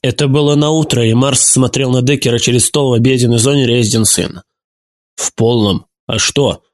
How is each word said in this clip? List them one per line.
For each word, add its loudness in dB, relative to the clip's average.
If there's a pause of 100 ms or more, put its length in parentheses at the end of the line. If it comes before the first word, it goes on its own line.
Это -2
было 2
на 2
утро, 0
и 2
Марс 0
смотрел 0
на 0
Деккера 0
через 0
стол -2
в 0
обеденной 2
зоне 2
Residence 0
Inn. -6 (760)
"В -8
полном. 0 (220)
А -6
что?" -2 (120)